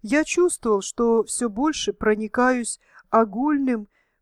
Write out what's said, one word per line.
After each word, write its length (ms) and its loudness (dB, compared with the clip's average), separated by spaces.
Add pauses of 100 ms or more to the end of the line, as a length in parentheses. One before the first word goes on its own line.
Я 220 0
чувствовал, 580 0
что 420 0
всё 260 -4
больше 440 -2
проникаюсь 840 0 (300)
огульным 760 0 (340)